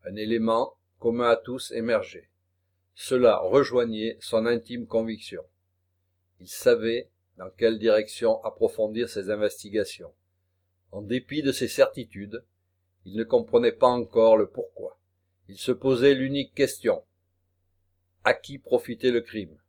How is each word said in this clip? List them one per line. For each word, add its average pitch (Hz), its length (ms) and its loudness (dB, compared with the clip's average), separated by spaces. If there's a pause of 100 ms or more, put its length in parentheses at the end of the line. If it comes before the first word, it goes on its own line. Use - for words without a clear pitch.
Un 95 120 -12
élément 113 600 -2 (200)
commun 120 300 0
à 117 80 6
tous - 360 -10
émergeait. 113 580 -4 (640)
Cela 123 420 4
rejoignait 113 840 0
son 113 260 -2
intime 120 400 -4
conviction. 113 580 -6 (960)
Il 92 80 -20
savait 117 640 0 (260)
dans 95 140 -14
quelle 113 280 0
direction 110 680 0
approfondir 113 640 -2
ses 98 220 -8
investigations. 104 840 -6 (800)
En 101 120 -12
dépit 127 400 -6
de 139 100 0
ses 123 160 -4
certitudes, 113 760 -2 (600)
il 95 120 -10
ne 113 80 -2
comprenait 120 480 4
pas - 140 2
encore 113 500 4
le 104 120 2
pourquoi. - 500 -14 (500)
Il 101 100 -20
se - 120 -4
posait 131 440 4
l'unique 135 400 -4
question. 120 500 0 (1200)
À 117 100 4
qui - 240 -12
profitait 123 520 -2
le 117 100 0
crime ? 98 360 -12 (120)